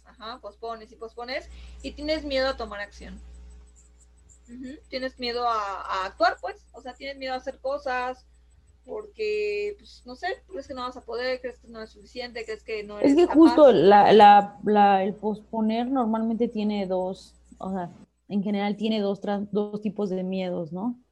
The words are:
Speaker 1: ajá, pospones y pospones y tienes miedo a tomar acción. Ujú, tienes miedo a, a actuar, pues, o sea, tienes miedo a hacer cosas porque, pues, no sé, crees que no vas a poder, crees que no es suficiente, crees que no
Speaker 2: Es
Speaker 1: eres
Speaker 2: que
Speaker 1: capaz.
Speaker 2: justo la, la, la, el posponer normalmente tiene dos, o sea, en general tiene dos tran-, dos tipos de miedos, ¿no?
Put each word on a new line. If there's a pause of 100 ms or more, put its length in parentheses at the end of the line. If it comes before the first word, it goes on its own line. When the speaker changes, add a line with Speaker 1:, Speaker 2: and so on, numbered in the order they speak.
Speaker 1:
ajá,
pospones
y
pospones (320)
y
tienes
miedo
a
tomar
acción. (1300)
Ujú, (120)
tienes
miedo
a,
a
actuar,
pues,
o
sea,
tienes
miedo
a
hacer
cosas (580)
porque,
pues,
no
sé, (220)
crees
que
no
vas
a
poder,
crees
que
no
es
suficiente,
crees
que
no
Speaker 2:
Es
Speaker 1:
eres
Speaker 2:
que
Speaker 1:
capaz.
Speaker 2:
justo
la,
la,
la,
el
posponer
normalmente
tiene
dos, (240)
o
sea, (360)
en
general
tiene
dos
tran-,
dos
tipos
de
miedos,
¿no? (120)